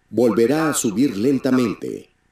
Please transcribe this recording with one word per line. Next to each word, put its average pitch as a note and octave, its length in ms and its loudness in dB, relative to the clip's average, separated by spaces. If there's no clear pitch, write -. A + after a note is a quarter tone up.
volverá A#2 600 2
a C#3 40 -2
subir A#2 440 -2
lentamente, A#2+ 920 -2